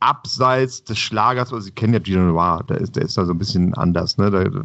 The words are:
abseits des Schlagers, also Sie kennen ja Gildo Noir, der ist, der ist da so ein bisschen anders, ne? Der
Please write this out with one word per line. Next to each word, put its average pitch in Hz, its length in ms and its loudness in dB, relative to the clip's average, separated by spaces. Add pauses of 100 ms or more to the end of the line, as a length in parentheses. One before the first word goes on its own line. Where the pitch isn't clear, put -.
abseits 127 840 0
des 107 140 -6
Schlagers, 120 540 0
also 113 80 -8
Sie 98 100 -12
kennen 110 220 0
ja 110 60 4
Gildo 92 240 2
Noir, 85 440 2
der - 120 -2
ist, - 180 -4
der - 80 0
ist - 140 -4
da 92 80 0
so 87 60 0
ein 85 60 -2
bisschen 90 360 0
anders, 85 420 0
ne? 101 140 2
Der 95 200 2 (140)